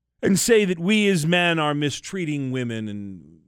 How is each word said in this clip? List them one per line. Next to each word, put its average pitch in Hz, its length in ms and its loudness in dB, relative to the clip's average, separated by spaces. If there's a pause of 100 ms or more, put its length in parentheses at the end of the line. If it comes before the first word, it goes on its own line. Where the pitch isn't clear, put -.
(220)
and 196 160 2
say 220 260 4
that 180 140 -2
we 208 300 2
as 160 180 2
men 175 320 2
are 147 160 0
mistreating 147 760 -4
women 117 380 -4
and 92 600 -12